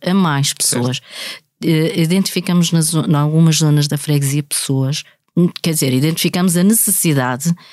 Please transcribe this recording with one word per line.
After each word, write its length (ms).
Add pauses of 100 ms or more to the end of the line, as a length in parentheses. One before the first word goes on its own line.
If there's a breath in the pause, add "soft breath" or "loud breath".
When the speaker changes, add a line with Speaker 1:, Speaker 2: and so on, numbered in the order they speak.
Speaker 1:
a 80
mais 400
pessoas. 440
Speaker 2:
Certo. 460 (200)
Speaker 1:
Eh, 360
identificamos 720
nas 160
zo-, 200
em 80
algumas 420
zonas 300
da 100
freguesia 460
pessoas, 600 (580 soft breath)
quer 120
dizer, 200
identificamos 640
a 80
necessidade 880 (200 loud breath)